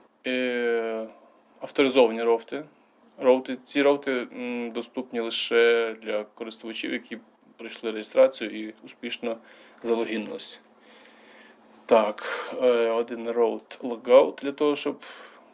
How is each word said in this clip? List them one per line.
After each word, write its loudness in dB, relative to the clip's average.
Е, -2
авторизовані 4
роути. 0
Роути, 2
ці 0
роути, 2
м, -6
доступні -8
лише 2
для -4
користувачів, -10
які -8
пройшли -10
реєстрацію 2
і -14
успішно -8
залогінились. -4
Так, 4
е, 4
один -4
роут 0
логаут 4
для -4
того, 0
щоб -6